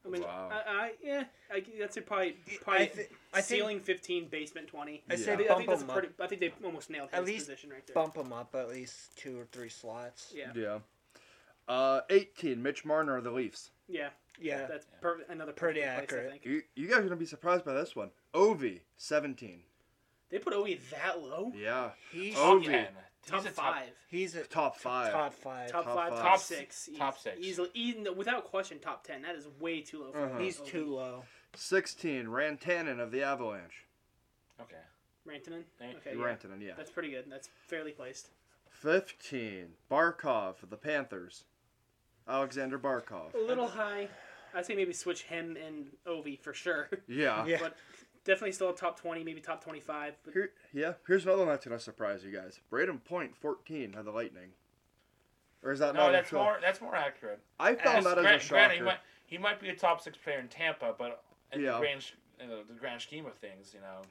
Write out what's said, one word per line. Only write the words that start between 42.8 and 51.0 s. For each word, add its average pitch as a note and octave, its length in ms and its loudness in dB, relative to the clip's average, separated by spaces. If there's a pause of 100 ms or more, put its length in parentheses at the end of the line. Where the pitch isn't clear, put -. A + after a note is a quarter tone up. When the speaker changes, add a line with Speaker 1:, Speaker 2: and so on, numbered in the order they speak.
Speaker 1:
A B3 120 0
little B3 220 0
high. G3+ 400 -4 (460)
I'd F3+ 120 -2
say A3 80 -4
maybe F#3+ 180 0
switch F3 300 -4
him E3 340 -6 (100)
and D3+ 200 -10 (200)
Ovi D3+ 320 -6
for C#3+ 160 -10
sure. D#3+ 340 -2 (100)
<laughs> - 100 -18
Speaker 2:
Yeah. A#2+ 380 2
Speaker 3:
Yeah. E3 140 2
Speaker 1:
But E3 160 -4 (480)
definitely F#3+ 280 -4
still F#3+ 180 0
a F3 60 -4
top E3+ 240 -4
twenty, E3 240 -6
maybe D#3 160 -8
top D#3 240 -8
twenty-five. D3 500 -8 (100)
But D#3 100 -16
Speaker 2:
Here, F#3+ 160 2 (220)
yeah. D3+ 200 0 (140)